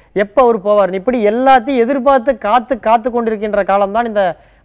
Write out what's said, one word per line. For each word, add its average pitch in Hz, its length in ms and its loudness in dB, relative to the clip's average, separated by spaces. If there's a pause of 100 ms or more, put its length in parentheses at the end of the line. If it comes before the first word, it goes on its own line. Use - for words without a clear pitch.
(120)
எப்ப 202 300 0
அவர் 226 200 2
போவார்? 202 320 2
இப்படி 214 320 -2
எல்லாத்தையும் 254 500 2
எதிர்பார்த்து 254 640 0
காத்து, 226 420 -2
காத்து 226 300 0
கொண்டிருக்கின்ற 214 540 -2
காலம் 196 280 0
தான் 233 120 -2
இந்த 202 320 -2 (280)